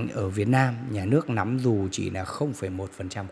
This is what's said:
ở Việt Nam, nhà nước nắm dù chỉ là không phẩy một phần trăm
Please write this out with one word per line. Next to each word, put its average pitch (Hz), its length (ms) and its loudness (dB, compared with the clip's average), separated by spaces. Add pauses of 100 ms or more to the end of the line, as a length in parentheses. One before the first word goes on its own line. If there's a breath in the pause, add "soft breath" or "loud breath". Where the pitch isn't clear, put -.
(140)
ở 101 140 -2
Việt 104 200 2
Nam, 127 280 4 (140)
nhà 101 140 -2
nước 135 260 2
nắm 113 280 0
dù 107 340 2
chỉ 95 180 -2
là 92 140 -4
không 147 280 -4
phẩy 98 180 -6
một 95 220 -6
phần 92 160 -8
trăm 98 240 -6